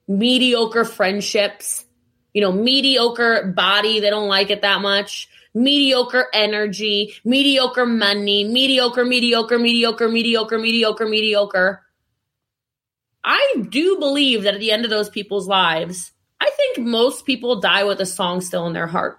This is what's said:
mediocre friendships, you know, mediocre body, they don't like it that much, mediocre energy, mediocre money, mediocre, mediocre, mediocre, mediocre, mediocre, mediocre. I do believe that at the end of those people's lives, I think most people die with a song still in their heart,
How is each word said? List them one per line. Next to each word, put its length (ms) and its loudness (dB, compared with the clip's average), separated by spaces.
mediocre 760 2
friendships, 1000 -2
you 80 0
know, 120 2
mediocre 1000 2
body, 460 2
they 80 2
don't 200 0
like 200 2
it 140 -2
that 180 2
much, 480 -2
mediocre 800 2
energy, 880 -2
mediocre 640 2
money, 600 0
mediocre, 600 0
mediocre, 540 0
mediocre, 500 0
mediocre, 500 0
mediocre, 480 0
mediocre. 760 0
I 340 2
do 300 0
believe 460 0
that 100 2
at 60 -8
the 120 0
end 120 0
of 60 -4
those 200 -2
people's 360 -6
lives, 640 -2
I 160 -2
think 220 -2
most 480 0
people 340 -2
die 240 2
with 160 -2
a 60 -2
song 340 -4
still 260 -6
in 60 -6
their 160 -4
heart, 300 -4